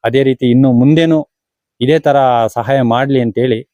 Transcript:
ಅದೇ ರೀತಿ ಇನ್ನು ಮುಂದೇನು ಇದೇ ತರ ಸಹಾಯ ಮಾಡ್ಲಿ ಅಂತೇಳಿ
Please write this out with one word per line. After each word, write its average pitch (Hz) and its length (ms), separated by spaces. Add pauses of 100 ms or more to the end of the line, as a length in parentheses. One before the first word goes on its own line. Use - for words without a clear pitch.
ಅದೇ 127 200
ರೀತಿ 131 220
ಇನ್ನು 127 260
ಮುಂದೇನು 156 560 (540)
ಇದೇ 147 180
ತರ 127 480
ಸಹಾಯ 131 340
ಮಾಡ್ಲಿ 127 400
ಅಂತೇಳಿ 117 520